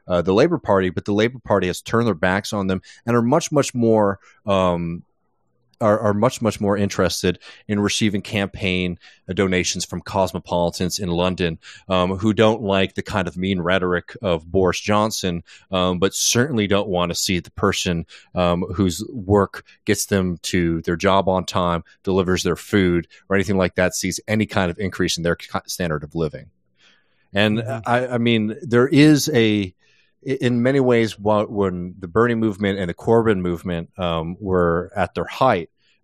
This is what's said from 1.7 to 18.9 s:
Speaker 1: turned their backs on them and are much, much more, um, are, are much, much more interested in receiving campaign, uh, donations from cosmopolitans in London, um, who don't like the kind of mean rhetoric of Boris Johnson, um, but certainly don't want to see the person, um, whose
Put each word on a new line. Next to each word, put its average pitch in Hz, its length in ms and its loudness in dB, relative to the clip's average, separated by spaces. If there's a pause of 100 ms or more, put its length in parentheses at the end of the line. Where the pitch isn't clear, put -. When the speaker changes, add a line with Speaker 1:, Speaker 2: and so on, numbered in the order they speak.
Speaker 1:
turned 117 240 0
their 104 80 0
backs 92 400 -2
on 95 140 -2
them 92 120 -2 (240)
and 120 100 0
are 117 80 4
much, 143 300 0
much 143 220 0
more, 110 440 2 (280)
um, 87 560 0 (760)
are, 107 220 4
are 104 140 2
much, 110 260 0
much 107 180 0
more 104 160 0
interested 95 640 0 (300)
in 104 100 -2
receiving 101 440 0
campaign, 92 760 -2 (300)
uh, 95 60 -6
donations 92 500 0
from 87 160 -8
cosmopolitans 90 1000 -2
in 92 120 -6
London, 87 480 -2 (280)
um, 92 300 0
who 107 160 0
don't 110 300 2
like 98 320 0
the 95 80 -6
kind 95 260 -4
of 87 80 -10
mean 92 240 -2
rhetoric 90 640 -2
of 85 280 -2
Boris 92 300 2
Johnson, 104 640 -2 (260)
um, 92 280 0
but 98 160 0
certainly 117 520 0
don't 101 220 0
want 87 220 0
to 82 40 -6
see 90 260 -2
the - 100 -12
person, 90 560 -2 (280)
um, 87 280 0
whose 90 480 -2